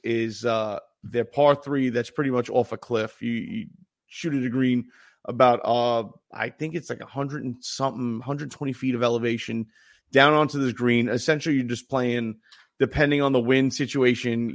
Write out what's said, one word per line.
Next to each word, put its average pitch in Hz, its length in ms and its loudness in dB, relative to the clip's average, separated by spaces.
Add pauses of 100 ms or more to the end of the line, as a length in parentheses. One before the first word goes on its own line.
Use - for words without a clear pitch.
is, 113 420 -4
uh, 110 340 -2 (240)
their 113 220 -2
par 143 280 4
three 139 360 -2
that's 120 200 -2
pretty 139 220 -2
much 120 180 0
off 117 220 0
a 113 60 -8
cliff. 110 440 -4
You, 117 120 -4
you 113 340 -8 (400)
shoot - 260 -6
at 135 100 -2
a 127 60 -2
green 123 360 2 (400)
about, 120 380 4
uh, 117 420 2 (280)
I 110 160 -6
think 156 240 -10
it's 165 160 -8
like 120 120 -8
a - 40 -14
hundred 139 380 -8
and 123 160 -8
something, 123 600 -4
hundred 143 300 -8
twenty 139 220 -6
feet 127 220 -4
of 117 80 -2
elevation 117 640 -2 (440)
down 139 220 6
onto 151 260 2
this 131 120 0
green. 120 380 2
Essentially, 143 460 0
you're 131 100 0
just 120 240 -8
playing, 120 480 -2 (420)
depending 143 420 2
on 139 120 2
the 131 80 4
wind 131 320 4
situation, 123 800 0